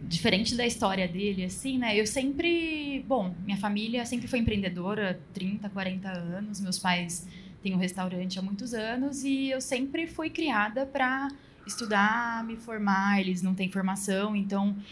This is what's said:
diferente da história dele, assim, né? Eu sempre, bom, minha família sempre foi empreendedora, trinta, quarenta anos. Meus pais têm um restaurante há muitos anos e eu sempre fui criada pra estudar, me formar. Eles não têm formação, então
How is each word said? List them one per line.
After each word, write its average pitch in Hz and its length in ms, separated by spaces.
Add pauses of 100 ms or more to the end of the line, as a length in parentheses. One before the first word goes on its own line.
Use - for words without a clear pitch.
diferente - 540
da 240 100
história 190 420
dele, 190 360
assim, 262 340
né? 226 220
Eu 214 80
sempre, 294 1000
bom, 196 280 (100)
minha 202 120
família 220 480
sempre 247 220
foi - 120
empreendedora, 196 800 (140)
trinta, 196 360
quarenta 190 400
anos. 185 520
Meus 185 180
pais 175 480 (340)
têm 196 120
um 185 40
restaurante 185 640
há - 20
muitos 202 320
anos 254 520
e 269 240
eu 262 100
sempre 269 480
fui 320 220
criada 247 560
pra 269 420 (380)
estudar, 226 800
me 226 100
formar. 202 640
Eles 185 220
não 190 120
têm 185 160
formação, 196 640
então 202 400 (160)